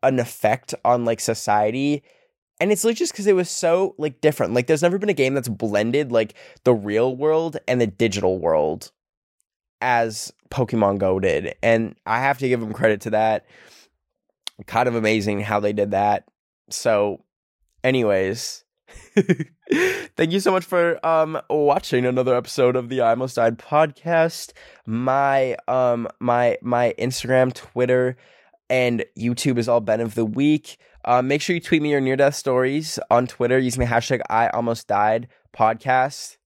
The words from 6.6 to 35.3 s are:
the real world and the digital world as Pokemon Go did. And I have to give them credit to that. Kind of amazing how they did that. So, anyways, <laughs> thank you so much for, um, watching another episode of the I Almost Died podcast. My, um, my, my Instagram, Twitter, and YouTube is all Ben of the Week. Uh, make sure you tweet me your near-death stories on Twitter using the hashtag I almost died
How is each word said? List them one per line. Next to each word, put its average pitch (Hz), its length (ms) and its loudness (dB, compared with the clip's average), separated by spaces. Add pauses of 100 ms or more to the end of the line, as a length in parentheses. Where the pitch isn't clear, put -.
the 123 120 4
real 110 420 0
world 156 400 -2 (100)
and 127 140 0
the 113 80 2
digital 95 500 0
world 80 540 -2 (920)
as 117 500 -2 (180)
Pokemon 107 480 0
Go 95 220 0
did. 85 420 -2
And 113 340 0 (100)
I 113 140 -2
have 135 180 0
to 135 100 -4
give 123 120 0
them 110 120 -8
credit 107 300 0
to 113 80 -8
that. 107 340 0 (1200)
Kind 123 220 0
of 117 60 -2
amazing 107 460 0
how 104 200 -2
they 104 140 -2
did 104 160 0
that. 101 340 0 (460)
So, 104 520 0 (640)
anyways, 110 800 0 (240)
<laughs> - 260 -20 (1000)
thank 165 160 0
you 196 80 0
so 190 100 0
much 185 140 0
for, 170 420 0
um, 160 320 0 (120)
watching 143 560 0
another 127 280 2
episode 123 400 0
of 123 140 -2
the 127 140 -2
I 117 80 4
Almost 127 260 -2
Died 113 220 2
podcast. 160 960 0 (340)
My, 131 680 0 (120)
um, 123 400 0 (120)
my, 120 420 2
my 120 360 0
Instagram, 127 540 0
Twitter, 127 640 0 (540)
and 123 340 0 (120)
YouTube 120 420 -2
is 117 100 -2
all 120 120 4
Ben 110 200 0
of 113 140 -4
the 117 100 0
Week. 143 540 0 (260)
Uh, 123 160 4
make 143 220 0
sure 185 120 -2
you 170 60 -2
tweet 160 220 -2
me 151 80 -2
your 143 100 2
near-death 135 340 2
stories 135 640 -2 (120)
on 123 160 4
Twitter 123 320 0
using 127 220 -2
the 123 60 0
hashtag 120 440 0
I 113 180 2
almost 117 400 -4
died 110 400 0 (260)